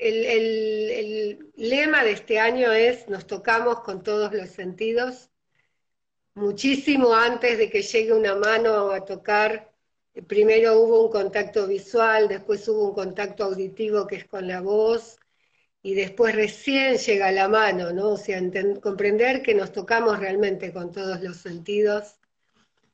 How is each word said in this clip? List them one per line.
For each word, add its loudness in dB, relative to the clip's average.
el, 0
el, 0
el -6
lema 0
de 2
este -2
año 2
es 2
"Nos -10
tocamos -2
con -10
todos -2
los -6
sentidos". -6
Muchísimo 2
antes 2
de 2
que -2
llegue 0
una 2
mano 2
a -6
tocar, -2
primero 6
hubo 6
un 0
contacto -2
visual, 2
después -4
hubo 0
un -6
contacto -6
auditivo -4
que -10
es -16
con -10
la -6
voz, 0
y -6
después 0
recién 0
llega 0
la 2
mano, 2
¿no? -2
O 0
sea, -6
enten-, -2
comprender 0
que 2
nos -2
tocamos 0
realmente -2
con -12
todos -8
los -10
sentidos. -4